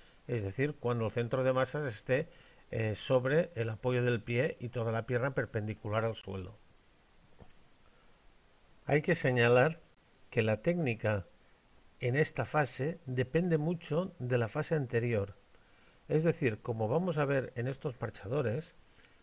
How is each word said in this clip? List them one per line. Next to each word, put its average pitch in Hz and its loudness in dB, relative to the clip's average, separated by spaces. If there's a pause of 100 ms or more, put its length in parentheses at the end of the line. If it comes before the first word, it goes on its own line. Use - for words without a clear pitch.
(280)
es 117 -2
decir, 131 -2
cuando 117 -2
el 104 -2
centro 120 0
de 131 4
masas 131 0
esté, 131 -2 (440)
eh, 110 -2
sobre 135 2
el 113 -2
apoyo 123 -2
del 120 0
pie 120 -2
y 120 -8
toda 113 -4
la 107 -2
pierna 127 -2
perpendicular 110 -4
al 113 -2
suelo. 98 -10 (2250)
Hay 147 2
que 170 2
señalar 123 6 (500)
que 117 2
la 107 0
técnica 117 0 (720)
en 123 -2
esta 143 0
fase 151 -2
depende 156 0
mucho 170 -4
de 123 0
la 117 0
fase 151 -2
anterior. 117 0 (720)
Es 156 2
decir, 143 0
como 110 -2
vamos 156 0
a 147 2
ver 135 0
en 120 -2
estos 135 -6
marchadores, 117 -4 (460)